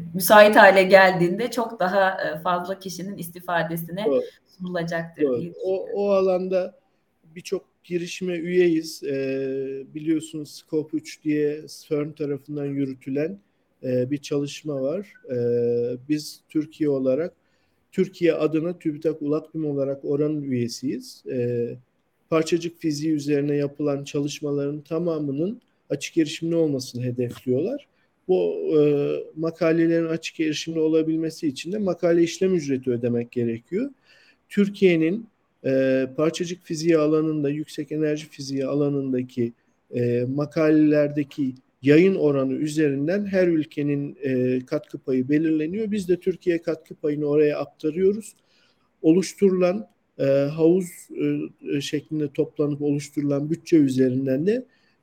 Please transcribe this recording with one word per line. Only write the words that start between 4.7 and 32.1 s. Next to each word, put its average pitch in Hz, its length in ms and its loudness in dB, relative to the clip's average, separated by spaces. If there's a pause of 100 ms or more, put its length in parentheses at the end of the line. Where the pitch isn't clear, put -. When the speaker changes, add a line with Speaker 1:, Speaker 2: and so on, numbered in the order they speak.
Speaker 2:
Doğru. 131 180 0
Speaker 1:
diye 170 100 -8
Speaker 2:
O, - 20 -16
Speaker 1:
düşünüyorum. 190 400 -6
Speaker 2:
o 202 160 -2
alanda 185 680 0 (600)
birçok 180 300 -10 (180)
girişime 175 500 -6
üyeyiz. 170 720 0
E, 139 120 -4 (800)
biliyorsunuz 156 560 -4
Scope 156 460 -6
üç - 260 -12
diye 151 380 -2 (280)
cern 151 200 -2
tarafından 147 560 -8
yürütülen 139 720 -6 (460)
e, 127 280 -2
bir 143 60 -4
çalışma 143 640 -6
var. 165 320 -6 (160)
E, 123 80 -4 (720)
biz 151 300 -4 (100)
Türkiye 151 400 -2
olarak, 135 440 0 (580)
Türkiye 175 420 2
adına 156 460 0
tübitak 156 420 -2
ulakbim 156 440 -4
olarak 139 400 -4
oranın 147 360 -2
üyesiyiz. 135 880 -6
E, 120 380 -2 (600)
parçacık 165 520 -2
fiziği 156 320 -2
üzerine 143 420 0
yapılan 143 480 -2
çalışmaların 143 800 -4
tamamının 160 800 -4 (280)
açık - 280 -6
erişimli 165 380 0
olmasını 139 480 -2
hedefliyorlar. 127 840 -4 (400)
Bu, 180 280 0 (220)
e, - 20 6 (560)
makalelerin 165 720 0
açık 165 340 -6
erişimli 160 400 -4
olabilmesi 160 680 0
için 143 240 -6
de 208 60 -4
makale 175 460 2